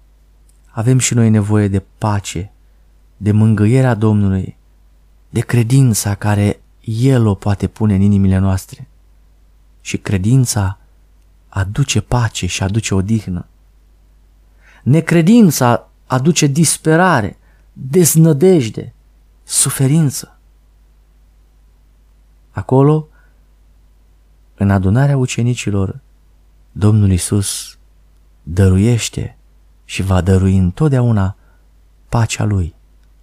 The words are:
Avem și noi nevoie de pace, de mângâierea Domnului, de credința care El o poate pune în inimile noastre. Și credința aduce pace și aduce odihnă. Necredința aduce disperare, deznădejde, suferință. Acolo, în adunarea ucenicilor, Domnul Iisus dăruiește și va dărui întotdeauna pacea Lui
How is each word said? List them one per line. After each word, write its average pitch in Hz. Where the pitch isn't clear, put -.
Avem 127
și 123
noi 117
nevoie 104
de 98
pace, 101
de 104
mângâierea 110
Domnului, 101
de -
credința 120
care 104
El 117
o 101
poate 98
pune 107
în 95
inimile 98
noastre. 95
Și -
credința 104
aduce 104
pace 117
și -
aduce 104
odihnă. 95
Necredința 160
aduce 143
disperare, 156
deznădejde, 156
suferință. 139
Acolo, 143
în 101
adunarea 104
ucenicilor, 117
Domnul 104
Iisus -
dăruiește 98
și -
va 95
dărui 95
întotdeauna 110
pacea 113
Lui 98